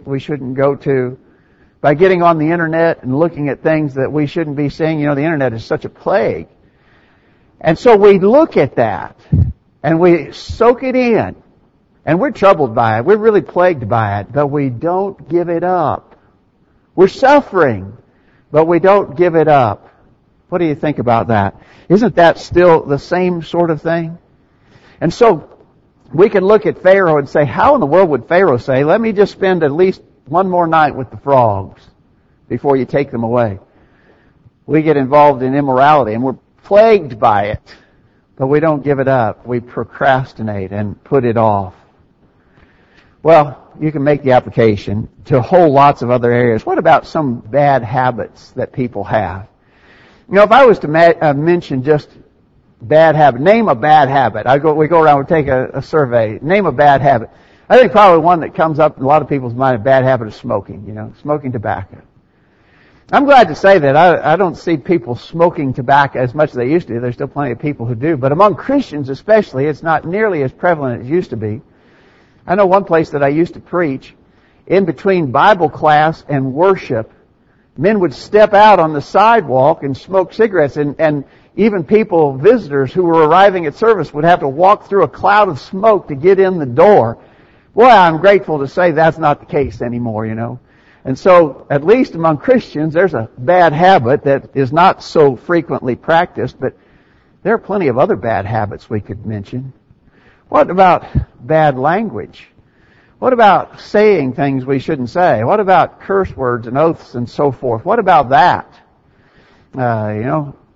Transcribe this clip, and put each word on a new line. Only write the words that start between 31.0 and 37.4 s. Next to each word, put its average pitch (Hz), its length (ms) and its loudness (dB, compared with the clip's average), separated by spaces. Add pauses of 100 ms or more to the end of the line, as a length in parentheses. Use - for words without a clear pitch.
the 110 80 -20
frogs 113 680 -2 (600)
before 135 280 -2
you 127 100 -4
take 139 240 -4
them 117 120 -8
away'?" 113 360 -2 (1040)
We 147 160 0
get 151 160 0
involved 139 460 2
in 131 120 -2
immorality, 135 600 0
and 113 80 -4
we're 131 160 -6 (240)
plagued 196 580 2
by 104 280 2